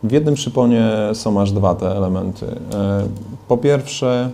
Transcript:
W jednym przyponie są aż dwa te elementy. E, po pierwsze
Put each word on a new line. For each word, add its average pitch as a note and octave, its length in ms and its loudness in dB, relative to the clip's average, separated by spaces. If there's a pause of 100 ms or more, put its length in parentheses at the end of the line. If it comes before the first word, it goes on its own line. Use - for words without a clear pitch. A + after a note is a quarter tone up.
W A2+ 100 0
jednym D3+ 220 4
przyponie A#2+ 560 2 (240)
są G#2 260 0
aż G2 120 2
dwa F#2+ 220 2
te F#2 220 -2
elementy. F#2+ 500 -2
E, G2+ 640 -2 (400)
po B2 80 4
pierwsze B2+ 760 0